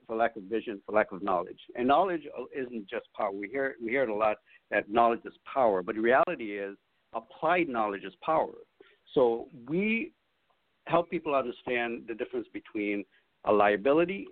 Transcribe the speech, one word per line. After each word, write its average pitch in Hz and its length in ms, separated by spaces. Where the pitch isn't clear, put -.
for 113 80
lack 113 200
of 104 80
vision, 104 420
for 120 80
lack 107 180
of 95 120
knowledge. 92 360
And 123 120
knowledge, 165 340
uh, 123 60
isn't 123 340
just 113 180
power. 107 140
We 98 180
hear, 135 340
we 113 80
hear 135 120
it 113 60
a 107 40
lot 107 240
that 101 200
knowledge 117 360
is 95 80
power, 110 300
but 104 140
the 110 60
reality 123 560
is 98 200
applied 160 560
knowledge 107 340
is 98 100
power. 156 300
So 120 340
we 208 460
help 170 240
people 156 260
understand 120 720
the 117 60
difference 117 400
between 104 500
a - 60
liability 104 800